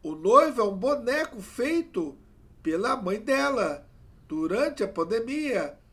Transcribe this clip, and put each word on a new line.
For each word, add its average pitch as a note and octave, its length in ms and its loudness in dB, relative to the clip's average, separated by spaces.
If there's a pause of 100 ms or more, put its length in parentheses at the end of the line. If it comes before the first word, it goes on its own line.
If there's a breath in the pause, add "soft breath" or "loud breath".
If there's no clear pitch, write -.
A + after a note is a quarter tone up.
O D#3 120 -8
noivo A#3+ 460 6
é G#3+ 60 4
um G3 100 -2
boneco B3+ 640 -2
feito B3 760 -4 (440)
pela G#3 360 0
mãe G3 200 -4
dela B3 720 0 (380)
durante G3+ 560 -2
a G3 60 -2
pandemia A3+ 920 -4 (140)